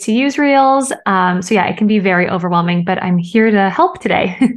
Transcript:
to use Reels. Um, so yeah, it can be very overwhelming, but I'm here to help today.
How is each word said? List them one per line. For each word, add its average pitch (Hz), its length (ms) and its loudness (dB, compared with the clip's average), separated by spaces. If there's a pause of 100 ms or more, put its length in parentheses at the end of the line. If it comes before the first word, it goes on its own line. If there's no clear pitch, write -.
to 220 80 -2
use 269 240 -2
Reels. 269 560 2 (120)
Um, 185 360 0
so 185 120 -4
yeah, 190 140 2
it - 80 -4
can 214 100 -2
be 208 140 2
very 180 300 0
overwhelming, 175 560 -2
but 185 180 -4
I'm 180 140 0
here 220 340 0
to 196 180 2
help 339 320 -2
today. 185 360 -2 (200)